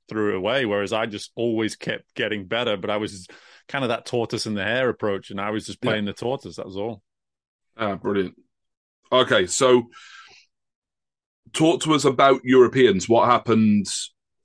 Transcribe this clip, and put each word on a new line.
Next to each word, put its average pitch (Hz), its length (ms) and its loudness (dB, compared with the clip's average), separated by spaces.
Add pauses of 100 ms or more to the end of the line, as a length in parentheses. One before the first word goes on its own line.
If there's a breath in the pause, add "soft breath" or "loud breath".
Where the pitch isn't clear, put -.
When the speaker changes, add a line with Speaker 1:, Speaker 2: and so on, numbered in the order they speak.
Speaker 1:
threw 104 240 -2
it 95 40 -4
away. 113 300 -2
Whereas 101 260 -2
I 113 140 -2
just 104 300 -12
always 113 400 -4
kept - 380 -12
getting 104 320 -6
better, 113 300 -2
but 101 140 -6
I 104 60 -2
was 101 300 -8 (420 loud breath)
kind 135 160 -4
of 117 60 -2
that - 160 -6
tortoise 117 400 -4
in 110 80 -4
the 95 100 -4
hare 123 240 0
approach. 101 420 -6
And 98 100 -10
I 104 100 -6
was 107 160 -6
just 92 160 -14
Speaker 2:
Yeah. 120 80 0
Speaker 1:
playing 107 160 -2
the 98 60 -6
tortoise. 120 440 -8
That - 100 -12
was 95 100 -14
all. 104 260 -10 (720)
Speaker 2:
Ah, 104 200 -4
brilliant. 98 380 -4 (800)
Okay. 123 340 4
So 123 440 4 (1600 loud breath)
talk 160 300 2
to 156 100 0
us 143 140 2
about 135 380 4
Europeans. 123 640 4
What 113 180 4
happened 110 600 4 (580)